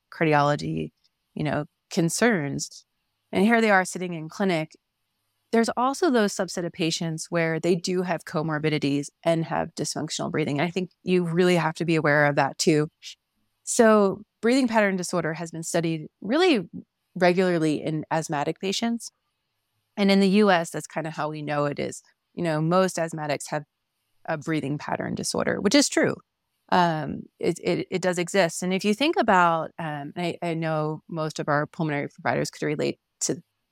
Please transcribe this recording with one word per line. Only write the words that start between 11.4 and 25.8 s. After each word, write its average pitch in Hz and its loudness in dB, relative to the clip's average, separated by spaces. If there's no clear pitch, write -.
have 160 0
to 165 -4
be 160 2
aware 151 4
of 143 2
that 143 0
too. 151 2
So 214 4
breathing 254 2
pattern 214 2
disorder 170 -2
has 165 -10
been 165 -10
studied 165 -2
really 294 2
regularly 175 2
in 156 -4
asthmatic 156 -2
patients. 233 -4
And 202 4
in 196 6
the 196 4
U 202 6
S, 170 2
that's 151 -8
kind 156 -6
of 156 -8
how 156 -4
we 151 -10
know 147 0
it 143 -2
is. 131 -6
You 175 -6
know, 156 0
most 180 2
asthmatics 156 -4
have 151 -4
a 160 -6
breathing 147 -4
pattern - -4
disorder, - -2
which 196 2
is 285 6